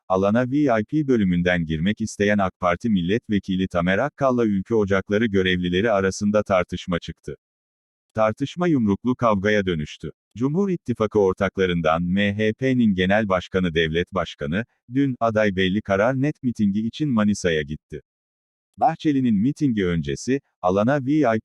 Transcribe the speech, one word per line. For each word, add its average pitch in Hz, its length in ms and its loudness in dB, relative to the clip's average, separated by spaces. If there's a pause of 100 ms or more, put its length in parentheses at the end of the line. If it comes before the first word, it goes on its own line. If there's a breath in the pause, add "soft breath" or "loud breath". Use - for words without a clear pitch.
alana 104 440 0
V 139 60 -2
I 120 320 2
P 151 180 -2
bölümünden 90 580 2
girmek 80 360 -2
isteyen 104 360 0
ak 92 220 0
Parti 107 300 -2
milletvekili 95 800 -2
Tamer 90 300 -2
Akkal'la 127 480 0
Ülke 101 300 -2
Ocakları 101 500 0
görevlileri 92 640 0
arasında 104 520 0
tartışma 90 560 -2
çıktı. - 360 -14 (760)
Tartışma 135 540 0
yumruklu 123 480 2
kavgaya 104 500 2
dönüştü. 78 460 -6 (260)
Cumhur 151 320 0
İttifakı 113 500 -2
ortaklarından 90 840 2
M 101 340 0
H 107 160 0
P'nin 123 420 2
Genel 95 340 2
Başkanı 90 440 -2
Devlet 82 400 -2
Başkanı, 87 520 -4 (280)
dün, 135 260 0
aday 107 360 0
belli 95 260 0
karar 113 400 0
net 147 220 -4
mitingi 110 440 0
için 151 220 -4
Manisa'ya 104 520 0
gitti. 73 400 -10 (760)
Bahçeli'nin 135 580 2
mitingi 113 500 0
öncesi, 85 560 -2 (200)
alana 110 440 2
V 135 60 0
I 127 340 2